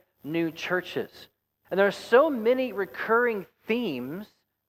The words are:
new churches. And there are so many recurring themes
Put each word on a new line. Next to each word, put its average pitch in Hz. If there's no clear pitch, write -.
new 165
churches. 170
And 175
there 202
are 196
so 269
many 254
recurring 208
themes 180